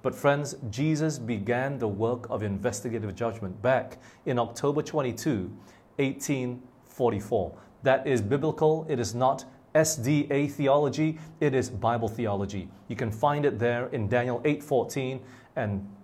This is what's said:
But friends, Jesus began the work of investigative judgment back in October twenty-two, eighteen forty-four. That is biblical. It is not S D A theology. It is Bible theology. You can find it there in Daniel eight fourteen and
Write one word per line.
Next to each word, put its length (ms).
But 120
friends, 420
Jesus 480
began 600
the 100
work 420
of 120
investigative 720
judgment 480
back 360
in 120
October 440
twenty-two, 680
eighteen 640
forty-four. 720
That 240
is 160
biblical. 680
It 120
is 140
not 320
S 220
D 340
A 160
theology. 720
It 140
is 160
Bible 380
theology. 600
You 80
can 140
find 360
it 120
there 300
in 200
Daniel 360
eight 180
fourteen 580
and 320